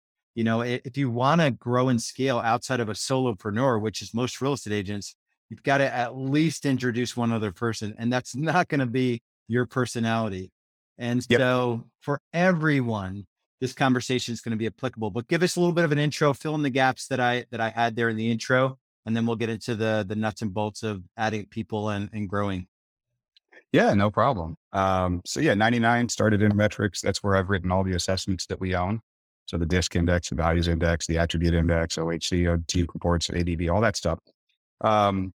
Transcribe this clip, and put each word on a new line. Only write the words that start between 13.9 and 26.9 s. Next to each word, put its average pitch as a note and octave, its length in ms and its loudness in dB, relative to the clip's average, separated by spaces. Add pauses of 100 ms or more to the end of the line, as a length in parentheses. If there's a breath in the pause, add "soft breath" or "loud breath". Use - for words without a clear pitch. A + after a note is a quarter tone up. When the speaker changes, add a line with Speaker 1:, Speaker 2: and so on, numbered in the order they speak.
Speaker 1:
is A2 80 -6
gonna A#2 160 -4
be A2 100 -2
applicable, A2 440 -6
but A#2 180 -6
give E3+ 160 2
us F3 100 -2
a F3+ 60 -2
little F3 120 2
bit E3+ 120 2
of D3+ 80 2
an D3 80 2
intro, D3 320 2
fill D#3 240 -4
in D3+ 60 -2
the C#3+ 80 0
gaps C3 360 0
that B2+ 140 -2
I, B2 320 0
that A#2 80 -6
I A2+ 80 0
had A2+ 260 0
there A#2 140 2
in A2 80 -2
the A2+ 120 0
intro, B2+ 480 2 (280)
and A2+ 120 -2
then A2+ 80 0
we'll A#2 120 0
get A2 120 -2
into A2+ 280 -4
the, A2 320 0
the G#2 80 -4
nuts G#2+ 260 -4
and G#2 100 -4
bolts G#2+ 300 -4
of G2+ 220 -6 (120)
adding A2 300 -2
people G#2+ 440 -4
and, G2+ 220 -4
and G#2 160 -6
growing. G2 380 -2 (1040 soft breath)
Speaker 2:
Yeah, F#3 240 4
no G2+ 160 4
problem. G2+ 460 0 (160)
Um, F#2 520 2
so - 140 -6
yeah, C#3+ 160 4
ninety-nine A#2 540 2
started G#2+ 320 2
Intermetrics. G#2 600 2